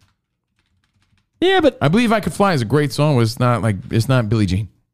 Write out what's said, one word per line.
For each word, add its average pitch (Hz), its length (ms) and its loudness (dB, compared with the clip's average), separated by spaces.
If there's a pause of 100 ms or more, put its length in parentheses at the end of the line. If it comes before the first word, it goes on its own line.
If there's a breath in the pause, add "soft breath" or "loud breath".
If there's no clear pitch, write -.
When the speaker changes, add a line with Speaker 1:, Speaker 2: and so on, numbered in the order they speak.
(1400)
Speaker 1:
Yeah, 370 220 2
but 302 200 2
Speaker 2:
I 135 60 2
Believe 220 240 2
I 226 80 0
Could 175 140 -6
Fly 196 200 0
is 135 80 0
a 113 40 -2
great 147 260 0
song, 147 240 0
but 120 60 2
it's 113 180 -2
not, 120 240 0
like, 104 140 -2 (120)
it's 110 180 0
not 127 220 0
Billie 107 160 0
Jean. 95 240 -2 (240)